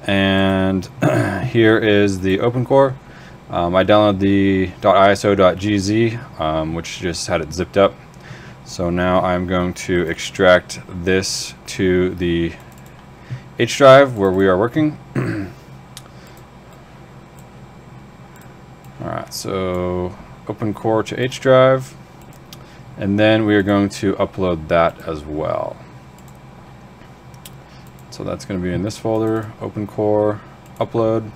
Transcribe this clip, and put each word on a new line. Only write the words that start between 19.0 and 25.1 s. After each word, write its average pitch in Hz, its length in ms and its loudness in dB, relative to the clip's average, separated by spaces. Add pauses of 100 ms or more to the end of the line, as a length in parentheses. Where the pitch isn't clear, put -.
All - 40 -8
right, - 260 -8
so 90 800 -4 (320)
OpenCore 110 600 -2
to 113 140 -8
H 127 200 -6
drive, 131 540 4 (1000)
and 101 220 -2
then 110 260 4
we 104 120 4
are 101 60 4
going 101 280 2
to 95 240 -4
upload 90 540 -4
that 85 380 0
as 78 180 -8